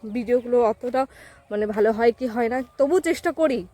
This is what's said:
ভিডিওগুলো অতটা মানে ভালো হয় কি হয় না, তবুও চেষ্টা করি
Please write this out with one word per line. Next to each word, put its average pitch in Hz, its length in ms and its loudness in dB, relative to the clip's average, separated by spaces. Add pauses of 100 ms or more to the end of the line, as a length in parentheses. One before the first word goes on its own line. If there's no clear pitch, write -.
(160)
ভিডিওগুলো 240 420 0 (140)
অতটা 247 300 -4 (500)
মানে 208 140 -2 (100)
ভালো 214 220 2
হয় 233 220 4
কি 254 60 -6 (100)
হয় 233 180 0
না, 247 40 -2 (220)
তবুও 294 200 4 (100)
চেষ্টা 339 220 -2 (100)
করি 269 180 2 (140)